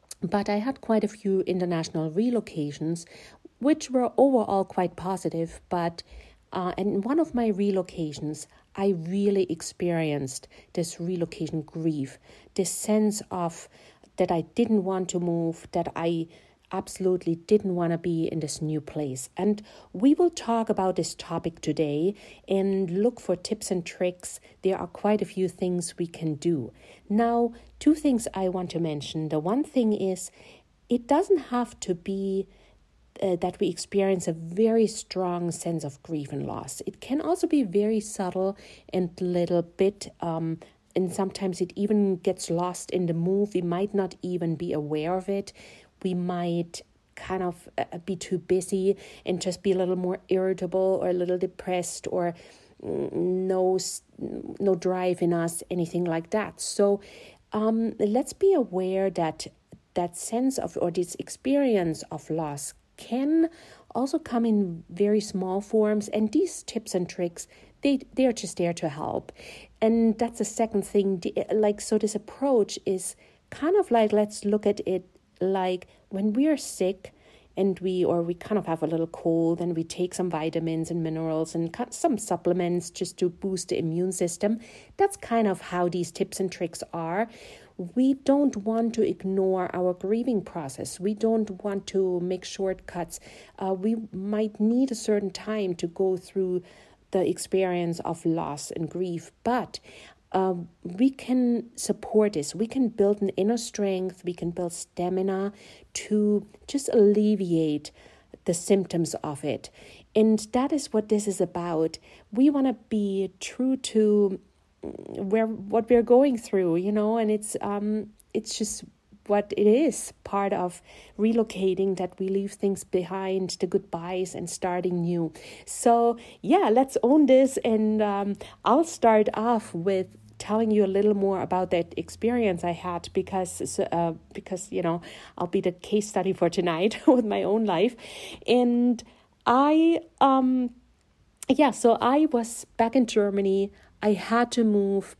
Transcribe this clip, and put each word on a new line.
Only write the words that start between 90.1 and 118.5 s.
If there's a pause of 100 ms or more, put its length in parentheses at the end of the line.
process.
We
don't
want
to
make
shortcuts. (400)
Uh,
we (160)
might
need
a
certain
time
to
go
through (480)
the
experience
of
loss
and
grief, (120)
but, (540)
uh, (260)
we
can
support
this.
We
can
build
an
inner
strength.
We
can
build
stamina (400)
to (200)
just
alleviate (540)
the
symptoms (100)
of
it. (460)
And (140)
that
is
what
this
is
about. (320)
We
wanna (160)
be
true
to (420)
where,
what
we're
going
through,
you
know,
and
it's,
um, (240)
it's